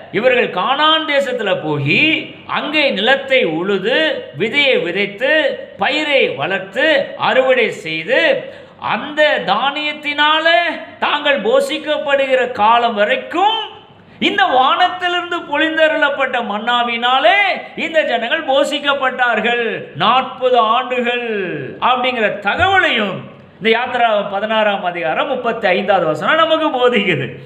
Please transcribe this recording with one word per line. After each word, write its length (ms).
இவர்கள் 380
கானான் 580
தேசத்துல 560
போய் 720
அங்கே 420
நிலத்தை 540
உழுது, 840
விதையை 440
விதைத்து, 760
பயிரை 520
வளர்த்து, 880
அறுவடை 540
செய்து, 840
அந்த 640
தானியத்தினால 1040
தாங்கள் 420
போஷிக்கப்படுகிற 1120
காலம் 420
வரைக்கும் 840
இந்த 260
வானத்திலிருந்து 960
பொழிந்தருளப்பட்ட 1000
மன்னாவினாலே 960
இந்த 280
ஜனங்கள் 420
போஷிக்கப்பட்டார்கள் 1400
நாற்பது 640
ஆண்டுகள் 640
அப்படிங்கிற 600
தகவலையும் 800
இந்த 180
யாத்திரா 520
பதினாறாம் 520
அதிகாரம் 440
முப்பத்தி 400
ஐந்தாவது 380
வசனம் 300
நமக்கு 320
போதிக்குது. 680